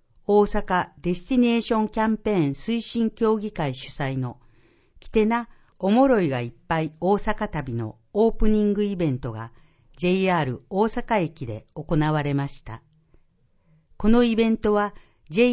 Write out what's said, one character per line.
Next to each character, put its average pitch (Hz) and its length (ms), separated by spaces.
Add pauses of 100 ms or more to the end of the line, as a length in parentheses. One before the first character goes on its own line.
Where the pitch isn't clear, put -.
(260)
大 208 180
阪 202 480 (100)
デ 175 120
ス - 120
テ 269 100
ィ 247 40
ネ 233 180
ー 233 40
シ 226 140
ョ 220 40
ン 214 100
キ - 100
ャ 220 80
ン 220 80
ペ 208 200
ー 156 120
ン - 40
推 226 280
進 226 320
協 220 260
議 208 140
会 143 240
主 - 140
催 135 280
の 127 220 (640)
来 - 80
て 214 160
な、 233 240 (280)
お 190 140
も 254 160
ろ 233 140
い 165 80
が 127 100
い 120 80
っ 120 60 (160)
ぱ 160 100
い 160 220
大 190 140
阪 208 340
旅 135 240
の 117 240 (160)
オ 220 160
ー - 20
プ - 160
ニ 214 160
ン 208 80
グ 202 140
イ 202 100
ベ 170 140
ン 127 100
ト 120 140
が 110 180 (460)
ジ 175 100
ェ 190 140
イ 185 100
ア 175 80
ー 147 60
ル 127 240
大 196 140
阪 226 360
駅 160 260
で 110 300
行 160 220
わ 151 260
れ 143 100
ま 139 140
し - 160
た。 113 180 (1160)
こ 208 100
の 240 160
イ 226 140
ベ 226 140
ン 226 60
ト 208 140
は 208 240 (340)
ジ 165 120
ェ 247 100